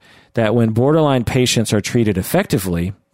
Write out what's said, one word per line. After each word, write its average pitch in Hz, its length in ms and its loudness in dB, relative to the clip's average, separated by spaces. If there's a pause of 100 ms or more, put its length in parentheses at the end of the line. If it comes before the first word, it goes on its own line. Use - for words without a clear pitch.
(360)
that 110 200 0
when 113 140 2
borderline 135 560 2
patients 123 480 0
are 104 80 2
treated 107 360 0
effectively, 92 760 -2 (200)